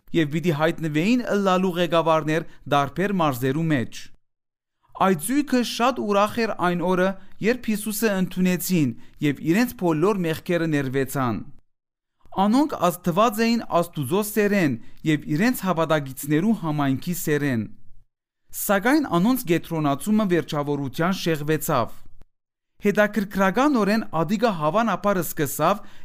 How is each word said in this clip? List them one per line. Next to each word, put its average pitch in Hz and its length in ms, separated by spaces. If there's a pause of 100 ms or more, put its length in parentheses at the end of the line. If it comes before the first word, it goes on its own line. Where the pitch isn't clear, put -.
և 160 200
պիտի 160 240
հայտնվեին 160 720
ըլլալու 190 480
ղեկավարներ 160 720 (200)
տարբեր 147 500
մարզերու 139 480
մեջ։ 143 380 (920)
Այդ 185 260
զույգը 262 420
շատ 240 420
ուրախ 202 300
էր 226 220
այն 175 240
օրը, 185 280 (300)
երբ 240 320
Հիսուսը 214 400
ընդունեցին 180 800 (280)
և 147 240
իրենց 190 320
բոլոր 180 480
մեղքերը 165 480
ներվեցան։ 135 720 (880)
Անոնք 240 460
ազդված 180 640
էին 233 260
Աստուծո 170 540
սերեն 208 520 (260)
և 151 260
իրենց 202 400
հավատակիցներու 156 960
համայնքի 151 580
սերեն։ 143 460 (880)
Սակայն 240 560
անոնց 226 380
գետրոնացումը 165 840
վերջավորության 151 880
շեղվեցավ։ 151 760 (920)
Հետաքրքրականորեն 208 1300
ադիգա 190 420
հավանաբար 190 680
սկսավ, 160 600 (240)